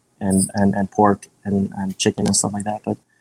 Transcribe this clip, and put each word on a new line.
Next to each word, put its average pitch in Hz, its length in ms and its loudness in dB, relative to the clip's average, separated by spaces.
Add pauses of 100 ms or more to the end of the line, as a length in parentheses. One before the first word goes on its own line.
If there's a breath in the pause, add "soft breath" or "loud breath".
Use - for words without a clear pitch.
(200)
and, 98 360 0
and, 101 180 2
and 98 160 -2
pork 104 380 2 (160)
and, 196 320 -2
and 190 220 -6
chicken 208 300 0
and 196 80 2
stuff - 180 -2
like 202 100 -8
that. 214 220 -6
But, 208 120 -2 (240)